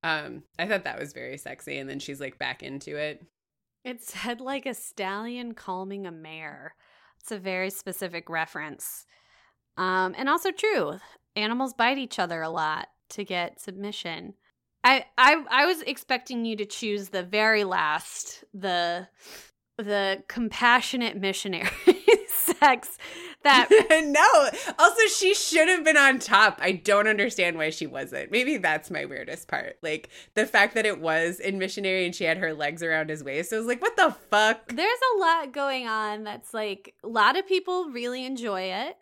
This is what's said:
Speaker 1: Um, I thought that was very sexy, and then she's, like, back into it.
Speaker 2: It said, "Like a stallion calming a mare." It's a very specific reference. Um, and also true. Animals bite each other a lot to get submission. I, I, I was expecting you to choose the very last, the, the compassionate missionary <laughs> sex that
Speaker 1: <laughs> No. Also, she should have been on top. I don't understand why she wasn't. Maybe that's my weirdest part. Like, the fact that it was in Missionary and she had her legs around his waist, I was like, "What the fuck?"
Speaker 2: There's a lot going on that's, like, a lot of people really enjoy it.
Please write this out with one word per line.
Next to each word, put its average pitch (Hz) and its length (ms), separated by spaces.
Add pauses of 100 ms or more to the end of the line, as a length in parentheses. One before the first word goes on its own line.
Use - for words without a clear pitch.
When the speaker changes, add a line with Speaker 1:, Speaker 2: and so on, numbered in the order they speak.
Speaker 1:
Um, 151 400 (140)
I 175 100
thought 202 180
that - 140
was 143 140
very 127 240
sexy, 139 400
and 135 120
then 139 100
she's, 139 200
like, 135 200
back 127 240
into 139 340
it. 151 260 (600)
Speaker 2:
It 247 200
said, 226 380
"Like 269 260
a 247 80
stallion 226 800
calming 196 540
a 175 40
mare." 160 640 (440)
It's - 120
a 220 60
very 185 320
specific 180 600
reference. 160 760 (720)
Um, 185 400
and 269 120
also 349 220
true. 226 480 (360)
Animals 240 380
bite 247 260
each 254 200
other 170 220
a 160 80
lot 156 400 (200)
to - 140
get 180 360
submission. 190 760 (500)
I, 269 220 (140)
I, 285 300
I 277 180
was 339 160
expecting 247 640
you 226 120
to 208 80
choose 208 440
the 185 140
very 214 400
last, 170 800 (100)
the, 180 540 (720)
the 196 500
compassionate 240 880
missionary 190 520 (160)
<laughs> - 440
sex - 680 (460)
that 262 260
Speaker 1:
<laughs> 320 360
No. 294 720
Also, 403 300
she 381 260
should 330 340
have 359 160
been 311 140
on 269 220
top. 208 420
I 180 120
don't 202 340
understand 202 500
why 156 140
she 156 160
wasn't. 139 440
Maybe 254 260
that's 156 340
my 147 140
weirdest 143 420
part. - 340
Like, 156 280 (260)
the 214 100
fact 214 300
that 220 100
it 202 140
was 165 400
in 196 180
Missionary 190 480
and 175 100
she - 100
had 165 120
her 170 160
legs 151 300
around 156 260
his 156 140
waist, 147 300
I 220 40
was 220 100
like, 240 140
"What 466 160
the 339 180 (140)
fuck?" 214 380
Speaker 2:
There's 370 320 (160)
a 403 40
lot 330 340
going 269 340
on 214 360
that's, 214 300
like, 214 400 (100)
a - 40
lot 233 300
of 381 100
people 370 420
really 247 360
enjoy 233 380
it. 208 380